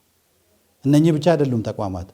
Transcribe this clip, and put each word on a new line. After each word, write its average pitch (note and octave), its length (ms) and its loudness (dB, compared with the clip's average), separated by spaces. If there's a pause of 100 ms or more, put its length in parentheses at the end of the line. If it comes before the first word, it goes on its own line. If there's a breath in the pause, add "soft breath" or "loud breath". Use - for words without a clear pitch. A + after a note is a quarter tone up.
(840)
እነኚህ D3+ 260 4
ብቻ D3+ 180 -4
አይደሉም C#3 340 0
ተቋማት። F#2+ 500 -8